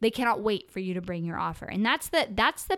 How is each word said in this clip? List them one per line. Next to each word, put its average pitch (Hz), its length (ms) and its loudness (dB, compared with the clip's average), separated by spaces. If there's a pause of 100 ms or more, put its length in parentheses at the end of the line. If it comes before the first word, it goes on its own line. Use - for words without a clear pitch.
they 220 100 4
cannot 233 300 0
wait 208 280 0
for 190 120 -8
you 185 120 -2
to 180 80 -4
bring 175 220 -6
your 165 160 -4
offer. 165 240 -4
And 202 220 0
that's 277 240 0
the, - 220 2
that's 220 340 2
the 381 120 0